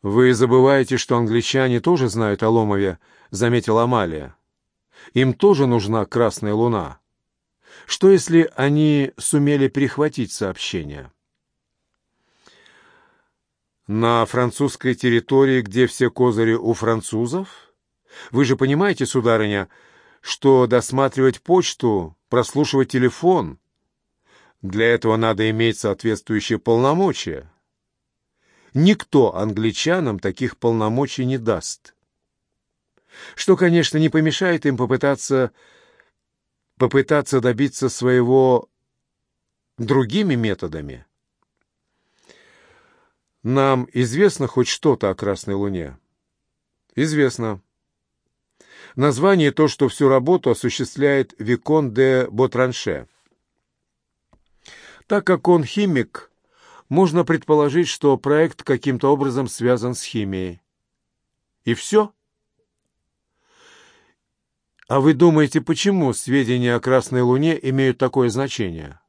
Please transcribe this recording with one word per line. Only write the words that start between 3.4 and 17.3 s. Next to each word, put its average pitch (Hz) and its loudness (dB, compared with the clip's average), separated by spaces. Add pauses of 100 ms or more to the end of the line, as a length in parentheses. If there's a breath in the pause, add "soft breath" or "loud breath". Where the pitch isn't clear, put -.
Амалия. 85 -4 (800 loud breath)
«Им 131 2
тоже 160 2
нужна 110 0
Красная 110 -2
Луна. 110 -2 (880 loud breath)
Что, - 2
если 165 4
они 147 0
сумели 143 0
перехватить 139 -2
сообщение?» 85 -8 (2750 soft breath)
На 117 0
французской 123 -2
территории, 127 2
где 110 0
все 120 0
козыри 113 2
у 113 -2
французов? 117 -6 (580 loud breath)